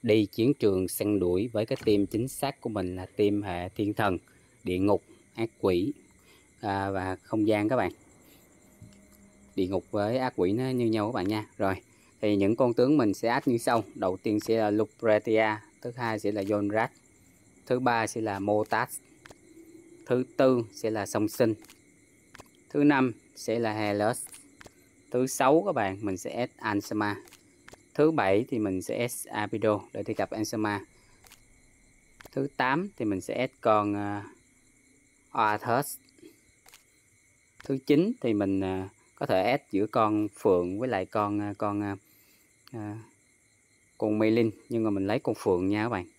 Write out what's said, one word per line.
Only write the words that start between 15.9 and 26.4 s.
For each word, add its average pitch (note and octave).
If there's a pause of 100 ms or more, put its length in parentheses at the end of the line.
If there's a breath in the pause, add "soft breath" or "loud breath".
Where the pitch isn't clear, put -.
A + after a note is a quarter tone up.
hai A2+
sẽ G#2
là G#2
Yonrat, G#2 (720)
thứ B2+
ba A#2
sẽ A#2
là G#2
Motas, G#2+ (1080)
thứ B2+ (140)
tư B2+ (100)
sẽ -
là G#2+
Song G#2+
Sinh, A2+ (1160)
thứ D3
năm C3 (240)
sẽ A2+
là A2
Helus, G#2+ (960)
thứ B2+
sáu C#3
các G3
bạn G2+
mình G2
sẽ -
add A#2+